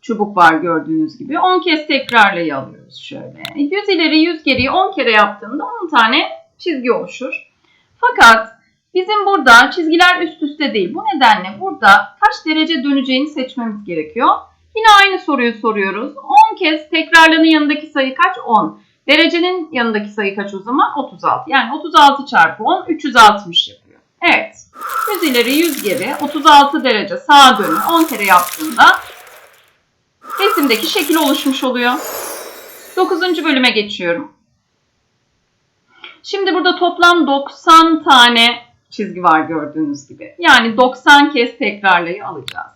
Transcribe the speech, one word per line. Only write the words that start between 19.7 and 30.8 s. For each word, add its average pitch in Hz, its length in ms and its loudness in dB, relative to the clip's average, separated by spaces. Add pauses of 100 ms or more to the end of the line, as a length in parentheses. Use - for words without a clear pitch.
yanındaki 220 380 -4
sayı 202 260 -6
kaç 202 180 -8
o 190 60 -10
zaman? 285 400 -4
Otuz 180 240 -12
altı. 151 260 -4
Yani 262 260 -2
otuz 311 200 -8
altı 277 300 4
çarpı 175 380 0
on, 339 240 -2
üç 311 180 -6
yüz 240 100 -4
altmış 202 540 4
yapıyor. - 300 -20 (220)
Evet. - 340 -2 (580)
Yüz 349 100 -6
ileri, 247 300 0
yüz 294 300 -2
geri, 202 380 -4
otuz 285 240 -6
altı 285 380 4
derece 233 340 -2
sağa 269 400 6
dönün 214 240 -2 (100)
on 330 120 2
kere 214 200 -4
yaptığında 196 600 0 (1600)
resimdeki 320 480 -2